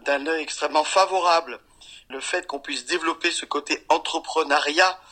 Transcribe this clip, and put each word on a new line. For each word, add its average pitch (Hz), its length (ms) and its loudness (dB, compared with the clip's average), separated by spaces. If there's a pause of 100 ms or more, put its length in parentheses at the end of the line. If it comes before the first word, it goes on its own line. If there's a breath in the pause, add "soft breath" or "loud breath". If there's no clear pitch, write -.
d'un 143 220 0
œil 160 160 -2
extrêmement 151 420 0
favorable 175 760 2 (520 loud breath)
le 135 100 -8
fait - 260 -4
qu'on 143 100 -8
puisse 135 280 -8
développer 165 440 -2
ce - 160 -6
côté 147 440 -4
entrepreneuriat 160 1120 2 (120 loud breath)